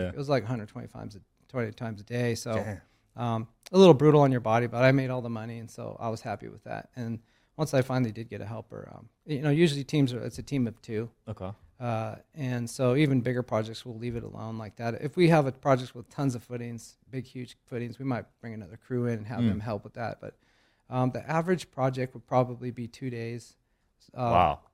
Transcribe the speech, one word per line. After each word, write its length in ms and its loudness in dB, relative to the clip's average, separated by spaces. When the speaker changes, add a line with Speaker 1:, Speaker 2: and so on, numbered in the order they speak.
Speaker 1:
yeah. 80 -2
Speaker 2:
It 80 -8
was, 120 -6
like, 160 2
hundred 240 -6
twenty 180 -14
times 280 -14
a, 40 -18
twenty 220 -4
times 300 -10
a 20 -20
day, 320 -2
so, 180 -6
Speaker 1:
Damn. 280 -4
Speaker 2:
um, 320 -4
a 60 4
little 160 12
brutal 280 8
on 100 6
your 100 0
body, 260 2
but 160 0
I 80 8
made 180 2
all 120 -4
the 80 -8
money, 300 -10
and 100 -14
so 300 -12
I 100 -4
was 120 -6
happy 260 -8
with 160 -18
that. 320 -12
And 240 -8
once 160 -2
I 80 6
finally 300 0
did 180 -14
get 120 -10
a 40 -10
helper, 500 -12
um, 140 -20
you 160 -4
know, 80 0
usually 340 4
teams 300 2
are, 80 -8
it's 180 -8
a 40 -12
team 240 -2
of 140 -8
two. 280 -6
Speaker 1:
Okay. 240 -8
Speaker 2:
Uh, 360 -4
and 360 -4
so 260 2
even 260 4
bigger 220 -2
projects, 420 -4
we'll 120 -12
leave 180 -6
it 80 -6
alone 340 -10
like 200 -12
that. 240 -4
If 140 -6
we 140 6
have 160 6
a 60 0
project 420 0
with 160 -16
tons 240 -2
of 100 -10
footings, 540 -10
big, 160 -10
huge 300 -14
footings, 320 -8
we 60 -8
might 200 -2
bring 140 -12
another 220 -14
crew 280 -2
in 140 0
and 80 -10
have 140 -6
Speaker 1:
Mm. 80 4
Speaker 2:
them 100 0
help 240 -6
with 100 -18
that. 260 -8
But, 160 -14
um, 220 0
the 180 -8
average 400 0
project 460 -2
would 100 -18
probably 460 0
be 160 -8
two 240 -10
days. 460 -10
Uh, 40 -8
Speaker 1:
Wow. 280 4